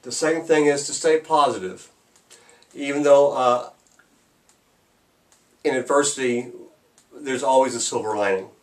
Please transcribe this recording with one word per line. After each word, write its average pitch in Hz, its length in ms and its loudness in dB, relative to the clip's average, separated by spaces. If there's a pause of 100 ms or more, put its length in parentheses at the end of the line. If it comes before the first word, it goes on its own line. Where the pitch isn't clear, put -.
The 127 100 -14
second 160 340 -2
thing 151 220 4
is 143 180 0
to - 80 -10
stay 160 260 2
positive. 127 680 -2 (840)
Even 143 260 -4
though, 143 320 6
uh, 123 360 0 (1900)
in 127 120 0
adversity, 127 760 -2 (600)
there's 131 300 -8
always 131 320 2
a 120 60 -6
silver 110 360 -6
lining. 98 340 -2 (140)